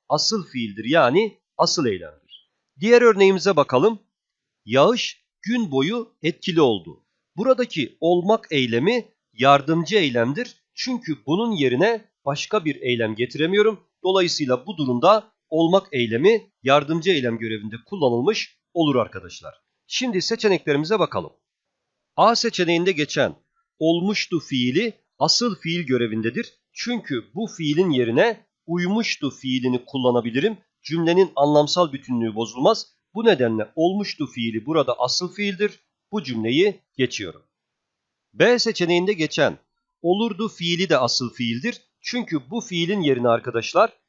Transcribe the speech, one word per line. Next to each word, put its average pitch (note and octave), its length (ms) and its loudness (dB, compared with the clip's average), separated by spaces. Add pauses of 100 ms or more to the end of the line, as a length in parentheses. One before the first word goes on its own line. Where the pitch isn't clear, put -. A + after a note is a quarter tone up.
asıl D#3 380 -2
fiildir, A2 380 -8
yani D#3+ 520 2 (200)
asıl E3 280 0
eylemdir. E2+ 680 -8 (280)
Diğer A#3 220 6
örneğimize G3 540 4
bakalım. D#3 440 2 (640)
Yağış C#3+ 580 0 (180)
gün A3 300 -4
boyu G3 500 -2
etkili E3 400 -2
oldu. F#2 420 0 (320)
Buradaki A#3 640 -2
olmak F3+ 520 0
eylemi D3 540 0 (280)
yardımcı C#3+ 640 2
eylemdir. C#3 580 0 (200)
Çünkü A#3 500 -6
bunun G#3+ 260 0
yerine F3+ 540 2 (200)
başka D#3 400 -4
bir C#3 160 -4
eylem A#2 340 -2
getiremiyorum. F3 640 0 (240)
Dolayısıyla D#3 600 0
bu F#3 120 -12
durumda D3+ 540 2 (180)
olmak E3 420 2
eylemi C3+ 600 0 (120)
yardımcı D3 480 2
eylem B2 260 -2
görevinde A2 380 -10 (100)
kullanılmış D3 720 -2 (160)
olur D3+ 220 0
arkadaşlar. F2 580 -6 (340)
Şimdi A3 340 -4
seçeneklerimize F3+ 800 0
bakalım. G2+ 340 -4 (800)
A G#3+ 200 4
seçeneğinde F3 560 0
geçen C#3+ 440 -2 (440)
olmuştu E3+ 600 0
fiili C#3 540 0 (260)
asıl F#3 360 0
fiil E3+ 300 -4
görevindedir. A#2+ 680 -2 (200)
Çünkü G#3+ 520 -8 (100)
bu G#3 120 -6 (100)
fiilin E3 320 0
yerine C3+ 560 0 (200)
uymuştu F3+ 640 -4
fiilini B2+ 560 -2
kullanabilirim. B2+ 720 0 (260)
Cümlenin E3+ 520 2
anlamsal D3 580 2
bütünlüğü A#2 420 -4
bozulmaz. B2 520 -2 (260)
Bu A3+ 120 -6
nedenle A#2 500 2
olmuştu F3+ 520 -2
fiili A2+ 380 -4
burada C#3+ 340 0
asıl E3+ 340 -2
fiildir. G3+ 460 -4 (320)
Bu G3+ 120 -6
cümleyi C3 580 0 (160)
geçiyorum. A2 460 -4 (880)
B A3 260 4
seçeneğinde F3+ 540 0
geçen D3+ 440 -2 (440)
olurdu G#3 460 -2
fiili E3+ 420 -4
de D#3 80 4
asıl B2 360 -2
fiildir. B2 480 -4 (200)
Çünkü D#3+ 480 -6
bu G#3+ 120 -6
fiilin F3+ 400 -2
yerine B2+ 260 2
arkadaşlar A#2 680 0 (160)